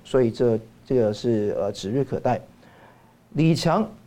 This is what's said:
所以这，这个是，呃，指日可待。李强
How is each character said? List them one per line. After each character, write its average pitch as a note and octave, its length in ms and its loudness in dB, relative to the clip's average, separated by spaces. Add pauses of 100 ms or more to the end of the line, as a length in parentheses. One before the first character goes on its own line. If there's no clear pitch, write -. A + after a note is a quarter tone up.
所 - 180 2
以 A#2 80 4
这， A2+ 300 0 (260)
这 C3+ 100 -2
个 A2 180 2
是， G#2+ 440 -2
呃， G2 140 -2
指 G2 200 -8
日 C3+ 120 0
可 C3 160 -6
待。 A#2+ 200 0 (920)
李 D#3+ 220 2
强 F#3+ 320 0 (200)